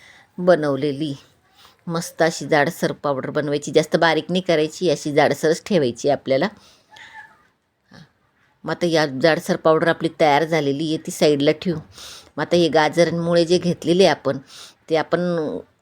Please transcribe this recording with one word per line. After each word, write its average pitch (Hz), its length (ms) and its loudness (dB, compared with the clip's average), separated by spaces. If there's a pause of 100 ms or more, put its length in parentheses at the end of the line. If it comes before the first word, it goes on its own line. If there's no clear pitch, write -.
(380)
बनवलेली. 151 760 0 (720)
मस्त 170 360 -4
अशी 160 240 -2
जाडसर 151 460 0
पावडर 143 380 -6
बनवायची, 147 400 -4
जास्त 151 260 2
बारीक 160 340 0
नाही 180 120 -2
करायची, 156 480 -2
अशी 147 220 -4
जाडसरच 147 540 0
ठेवायची 139 420 -2
आपल्याला. 135 400 -2 (2250)
मग 156 60 -6
आता 165 160 -2
या 160 200 2 (160)
जाडसर 170 340 2
पावडर 160 320 2
आपली 165 200 -2 (120)
तयार 147 240 4
झालेली 156 440 -2
आहे, 156 80 -2 (100)
ती 180 40 -6
साईडला 147 420 2 (100)
ठेवू. 170 160 -4 (580)
मग 143 60 -4
आता 165 140 0
हे 170 120 4
गाजर 156 400 2
आणि 165 100 -4
मुळे 170 260 2
जे 175 140 2
घेतलेले 175 480 2
आपण, 143 320 0 (520)
ते 160 60 0
आपण 160 640 -2 (240)